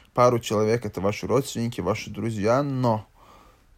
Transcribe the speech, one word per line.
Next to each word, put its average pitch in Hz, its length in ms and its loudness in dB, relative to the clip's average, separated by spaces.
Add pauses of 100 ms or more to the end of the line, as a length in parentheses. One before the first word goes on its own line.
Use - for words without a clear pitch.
(160)
пару 123 260 6
человек, 110 460 0
это 98 140 -6
ваши 98 260 -2
родственники, 117 560 -2
ваши 104 280 -4
друзья, 110 520 0
но, 127 440 0 (720)